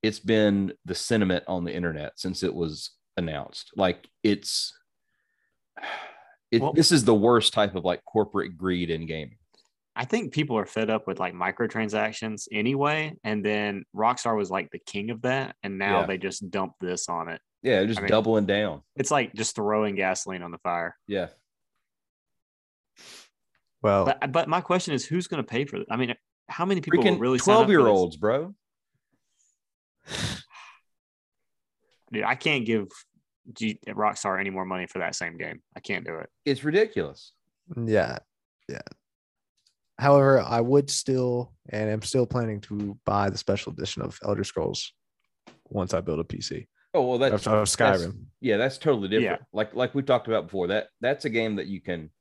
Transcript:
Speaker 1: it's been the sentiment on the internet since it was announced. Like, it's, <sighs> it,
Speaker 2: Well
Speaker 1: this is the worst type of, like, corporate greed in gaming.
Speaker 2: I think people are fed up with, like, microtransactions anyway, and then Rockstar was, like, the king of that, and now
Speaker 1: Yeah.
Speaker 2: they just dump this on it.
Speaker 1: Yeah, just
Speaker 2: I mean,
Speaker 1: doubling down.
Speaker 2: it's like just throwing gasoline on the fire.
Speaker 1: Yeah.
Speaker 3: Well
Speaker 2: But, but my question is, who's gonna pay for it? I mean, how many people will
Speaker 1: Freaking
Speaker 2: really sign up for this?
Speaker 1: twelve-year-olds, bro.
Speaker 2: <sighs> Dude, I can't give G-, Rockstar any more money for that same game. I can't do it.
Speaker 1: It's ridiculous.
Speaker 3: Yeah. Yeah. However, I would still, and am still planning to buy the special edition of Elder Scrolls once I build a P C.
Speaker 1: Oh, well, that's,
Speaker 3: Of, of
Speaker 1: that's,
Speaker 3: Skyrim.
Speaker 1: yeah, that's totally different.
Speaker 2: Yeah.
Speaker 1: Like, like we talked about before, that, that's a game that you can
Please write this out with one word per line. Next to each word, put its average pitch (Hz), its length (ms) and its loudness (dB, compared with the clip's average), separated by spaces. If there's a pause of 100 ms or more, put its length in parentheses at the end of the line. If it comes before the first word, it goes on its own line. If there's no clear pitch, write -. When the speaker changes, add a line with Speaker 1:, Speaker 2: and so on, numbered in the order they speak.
Speaker 1:
it's 107 200 -2
been 101 520 4 (120)
the 90 100 -6
sentiment 95 540 0
on 87 160 -4
the 85 100 -6
internet 80 460 -4
since 92 240 -6
it 90 100 0
was 80 380 -6 (240)
announced. - 600 -8
Like, 92 320 0 (140)
it's, - 500 0 (1040)
<sighs> - 760 -14
it, 117 100 4
Speaker 2:
Well 147 100 0
Speaker 1:
this 156 200 6
is 139 120 6
the 117 100 8
worst 110 380 6
type 104 220 2
of, 90 100 -6
like, 87 200 0
corporate 101 520 -2
greed 90 340 -2
in 82 160 -4
gaming. 78 320 -10 (580)
Speaker 2:
I 120 80 -4
think 220 280 -4
people 143 240 -2
are 101 80 0
fed 110 240 -2
up 110 200 -2
with, 92 100 -4
like, 90 160 -4
microtransactions 107 1160 -4
anyway, 139 720 0
and 107 200 -4
then 104 400 -2 (100)
Rockstar 113 420 0
was, 98 140 -2
like, 95 200 -4
the - 80 -14
king 104 320 -8
of 113 120 -8
that, 131 420 -2
and 98 140 -6
now 101 220 0
Speaker 1:
Yeah. 92 60 0
Speaker 2:
they 95 100 -2
just 92 320 -8
dump 95 320 -4
this 90 280 -6
on 85 200 -6
it. 82 120 -10 (220)
Speaker 1:
Yeah, 107 220 4
just 110 140 0
Speaker 2:
I 98 40 -2
mean, 98 60 -2
Speaker 1:
doubling 107 380 4
down. 98 360 -2 (120)
Speaker 2:
it's - 160 -4
like 135 240 0
just 107 220 -4
throwing 107 400 0
gasoline 95 460 -4
on 87 100 -12
the 82 60 -14
fire. 85 380 -4 (120)
Speaker 1:
Yeah. 95 220 -4 (2500)
Speaker 3:
Well 101 220 4
Speaker 2:
But, 135 260 0
but 160 180 0
my 165 120 0
question 180 340 0
is, 127 100 -2
who's 175 220 -4
gonna 147 160 -4
pay 117 220 -2
for 120 140 -8
it? - 120 -8
I 117 60 0
mean, 120 180 0 (340)
how - 160 -4
many 190 160 0
people 156 200 2
will 240 40 4
Speaker 1:
Freaking 196 160 4
Speaker 2:
really 123 200 2
sign 202 160 6
up 226 60 10
for 214 40 6
this? 202 80 6
Speaker 1:
twelve-year-olds, 98 420 6
bro. 131 380 0 (1500)
Speaker 2:
<sighs> - 80 -12 (2000)
Dude, 107 140 -2
I 123 120 2
can't 139 280 0
give 107 240 0 (640)
G-, 110 260 -4 (100)
Rockstar 101 520 -2
any 98 80 -4
more 95 160 -4
money 92 220 -4
for 92 140 -8
that 87 140 -4
same 85 220 -8
game. 82 240 -10 (160)
I - 40 -16
can't 87 260 -6
do 82 100 -8
it. - 140 -12 (160)
Speaker 1:
It's 139 180 0
ridiculous. 151 680 -2 (420)
Speaker 3:
Yeah. 110 400 2 (520)
Yeah. - 120 -10 (1160)
However, 135 420 8
I 117 220 0
would 139 260 4
still, 123 640 -2 (160)
and 107 220 -2
am 110 100 -2
still 123 260 2
planning 113 360 -2
to 104 420 -6
buy 101 240 2
the 92 80 -4
special - 360 -2
edition - 280 -8
of - 240 -8
Elder 101 200 0
Scrolls - 500 -6 (760)
once 95 240 -2
I 85 80 0
build 80 200 -4
a 82 40 -2
P - 160 -10
C. - 280 -10 (260)
Speaker 1:
Oh, 135 120 4
well, 127 120 0
that's, 113 280 2
Speaker 3:
Of, 107 60 2
of 107 60 6
Speaker 1:
that's, 104 180 0
Speaker 3:
Skyrim. 98 480 2 (160)
Speaker 1:
yeah, 113 160 2
that's 131 220 0
totally 117 300 2
different. 107 340 0
Speaker 2:
Yeah. - 100 -20
Speaker 1:
Like, 107 220 -4
like 127 200 -2
we 139 80 0
talked 127 240 2
about 107 200 0
before, 90 220 -2
that, 101 180 0 (160)
that's 139 240 -2
a 135 40 -2
game 110 260 0
that 80 100 -6
you 95 160 -8
can 82 280 -8 (100)